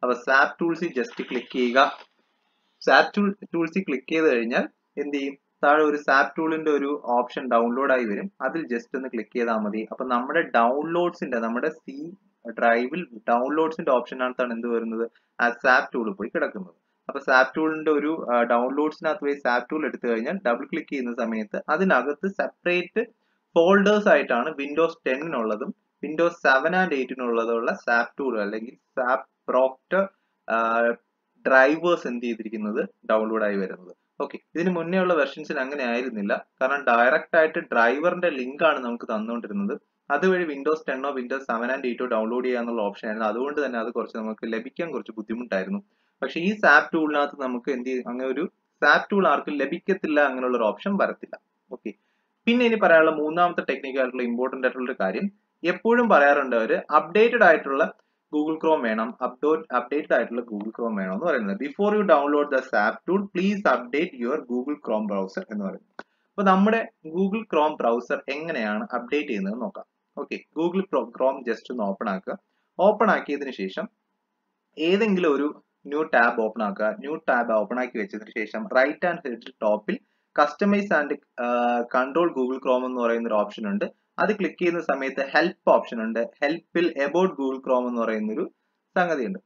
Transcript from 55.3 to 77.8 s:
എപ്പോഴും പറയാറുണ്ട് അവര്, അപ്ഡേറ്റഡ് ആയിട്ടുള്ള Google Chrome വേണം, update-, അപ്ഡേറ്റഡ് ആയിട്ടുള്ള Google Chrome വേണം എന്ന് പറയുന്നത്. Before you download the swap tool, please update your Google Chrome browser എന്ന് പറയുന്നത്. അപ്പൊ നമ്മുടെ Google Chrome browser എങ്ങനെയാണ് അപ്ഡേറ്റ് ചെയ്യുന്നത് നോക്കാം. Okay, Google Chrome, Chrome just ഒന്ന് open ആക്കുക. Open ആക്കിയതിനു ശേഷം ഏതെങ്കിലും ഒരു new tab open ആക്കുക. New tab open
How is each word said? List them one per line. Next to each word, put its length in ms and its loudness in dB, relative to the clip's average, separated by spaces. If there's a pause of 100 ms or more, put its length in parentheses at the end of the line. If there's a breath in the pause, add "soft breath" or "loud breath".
എപ്പോഴും 440 0
പറയാറുണ്ട് 480 4
അവര്, 260 0 (140)
അപ്ഡേറ്റഡ് 460 4
ആയിട്ടുള്ള 500 4 (440)
Google 200 0
Chrome 260 2
വേണം, 440 -2
update-, 500 -2
അപ്ഡേറ്റഡ് 380 -2
ആയിട്ടുള്ള 260 0
Google 280 -8
Chrome 300 -4
വേണം 140 -4
എന്ന് 140 -4
പറയുന്നത്. 300 -2
Before 400 -2
you 100 2
download 400 4
the 220 0
swap 260 2
tool, 280 -2
please 380 -2 (140)
update 380 -4 (120)
your 120 -2 (160)
Google 240 -4
Chrome 300 -4
browser 440 -6
എന്ന് 140 -6
പറയുന്നത്. 360 -10
അപ്പൊ 420 -10
നമ്മുടെ 460 4 (200)
Google 340 -2
Chrome 400 0
browser 460 0
എങ്ങനെയാണ് 640 -4
അപ്ഡേറ്റ് 340 -4
ചെയ്യുന്നത് 320 -4
നോക്കാം. 260 -10 (320)
Okay, 160 -8
Google 480 -4
Chrome, 260 -2
Chrome 300 0
just 320 -6
ഒന്ന് 140 -4
open 260 -4
ആക്കുക. 280 -6 (420)
Open 300 4
ആക്കിയതിനു 400 -2
ശേഷം 380 -8 (920)
ഏതെങ്കിലും 560 2
ഒരു 300 -4 (220)
new 160 -2
tab 380 2
open 220 -2
ആക്കുക. 380 -2
New 140 -8 (140)
tab 240 2
open 280 0